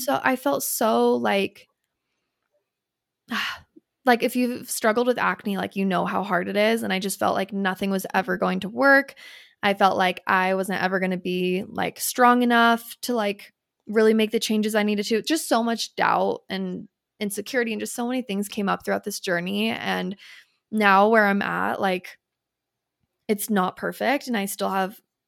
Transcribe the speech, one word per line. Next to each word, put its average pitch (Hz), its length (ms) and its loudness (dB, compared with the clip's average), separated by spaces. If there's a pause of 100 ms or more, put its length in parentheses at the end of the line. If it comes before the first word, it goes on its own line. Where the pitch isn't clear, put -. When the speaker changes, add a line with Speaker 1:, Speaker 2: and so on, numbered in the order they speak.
Speaker 1:
so, 262 180 0
I 254 140 2
felt - 260 -2
so, 240 520 2
like, 208 520 -2 (1600)
<sighs> - 800 -10
like, 240 180 4
if 247 120 -2
you've 247 340 -4
struggled 240 380 0
with 247 100 2
acne, 190 400 -2
like, 190 180 -6
you 196 100 0
know 180 200 0
how 190 180 -2
hard 190 240 -2
it 196 100 -4
is, 226 260 2
and 202 100 -2
I 190 60 0
just 196 200 -6
felt 208 160 2
like 196 180 -4
nothing 196 380 -2
was 190 220 -2
ever - 260 0
Speaker 2:
Mm-hmm. - 0 -
Speaker 1:
going 185 220 0
to 190 80 -8
work. 269 460 4 (480)
I 202 100 4
felt 196 240 4
like 185 300 0
I 190 280 2
wasn't 190 280 -2
ever 185 160 0
gonna 185 180 -2
be, 180 500 -2
like, 180 320 -6
strong 247 440 4
enough 233 600 2
to, 247 100 -4
like, 208 400 -4 (340)
really 220 260 4
make 220 180 2
the 226 80 0
changes 214 360 0
I 208 80 2
needed 208 240 0
to. 220 140 0
Just 311 280 -2
so 233 140 2
much 233 320 -4
doubt 175 540 2
and 190 380 -6 (320)
insecurity, 214 540 -4
and 208 60 -6
just 214 160 -8
so 240 120 -4
many 254 140 -2
things 202 260 -4
came 202 220 -4
up 202 160 -2
throughout 196 180 -2
this 202 160 -8
journey, 190 520 -2
and 185 440 -4 (560)
now 202 380 6
where 220 180 6
I'm 196 140 2
at, 185 400 -2
like, 185 360 -4 (1120)
it's 208 220 -2
not 190 280 2
perfect, 220 500 -2
and 233 100 -2
I 196 80 -2
still 196 240 -4
have 190 300 -2 (280)